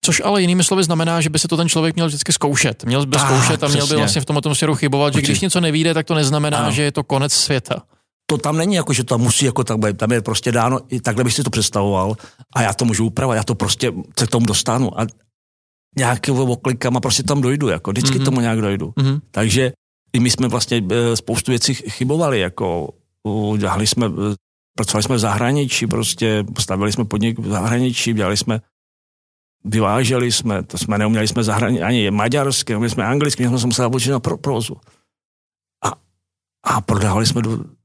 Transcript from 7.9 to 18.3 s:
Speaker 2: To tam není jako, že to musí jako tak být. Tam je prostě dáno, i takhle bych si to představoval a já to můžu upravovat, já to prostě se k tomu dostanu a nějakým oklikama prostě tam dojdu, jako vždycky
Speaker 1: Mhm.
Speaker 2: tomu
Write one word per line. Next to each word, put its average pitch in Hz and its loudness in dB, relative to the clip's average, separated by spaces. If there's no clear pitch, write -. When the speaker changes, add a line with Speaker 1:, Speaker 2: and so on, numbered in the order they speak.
Speaker 2:
To 151 0
tam 151 -2
není 185 2
jako, 156 0
že 127 0
to 117 0
musí 120 2
jako 123 0
tak 110 -2
být. 107 0
Tam 110 0
je 117 2
prostě 113 -2
dáno, 123 2
i 123 -4
takhle 117 0
bych 120 0
si - -2
to 117 0
představoval 101 0
a 123 2
já 101 2
to - -2
můžu 113 2
upravovat, 123 0
já 107 0
to 110 -2
prostě 104 -2
se 120 2
k - -2
tomu 120 2
dostanu 113 0
a 113 0
nějakým 123 0
oklikama 123 0
prostě 131 0
tam 143 0
dojdu, 135 0
jako 85 -2
vždycky 131 0
Speaker 1:
Mhm. 131 2
Speaker 2:
tomu 123 2